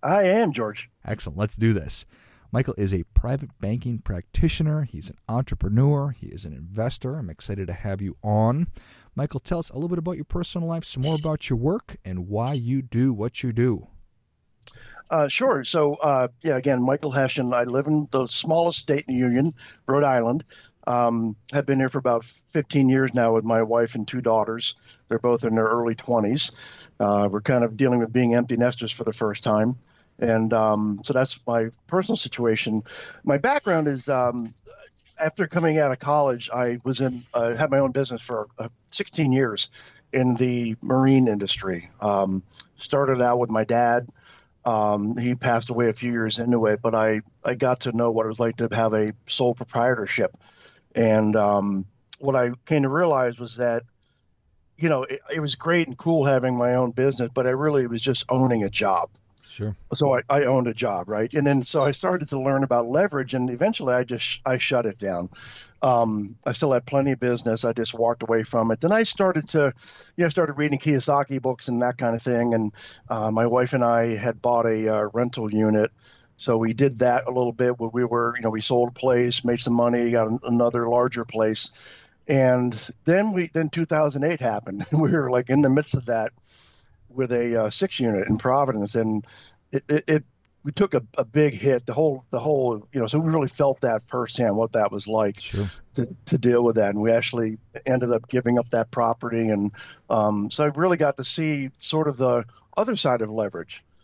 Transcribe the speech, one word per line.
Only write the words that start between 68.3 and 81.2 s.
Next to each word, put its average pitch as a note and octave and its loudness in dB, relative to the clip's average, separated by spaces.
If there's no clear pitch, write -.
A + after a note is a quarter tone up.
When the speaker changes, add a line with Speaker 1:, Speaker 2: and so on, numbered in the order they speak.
Speaker 1:
from A2+ 0
it. G#2+ -2
Then E3+ 2
I A3+ 4
started F#3 0
to, C#3+ 2
you E3+ 2
know, E3 2
started D3+ 0
reading D3 0
Kiyosaki C#3 0
books B2+ -4
and A#2+ -2
that B2 0
kind A#2 0
of A#2 -6
thing. A#2+ 0
And, A2 0
uh, A2 -2
my A2+ 2
wife B2 2
and B2 0
I A#2 2
had A2+ -4
bought A#2+ 2
a, A2 0
uh, G#2+ 0
rental A#2 -4
unit. G#2+ 2
So A#2+ 0
we A2+ 0
did B2 0
that B2 2
a B2 -4
little B2 0
bit B2 0
where A#2 -6
we B2 -2
were, A#2 0
you B2 -8
know, A2+ 0
we A2 -2
sold A#2+ 2
a B2 -8
place, B2 0
made A#2+ 0
some A#2 -2
money, A#2+ 2
got A2+ 2
an-, A2+ -4
another A#2+ 0
larger A#2+ 0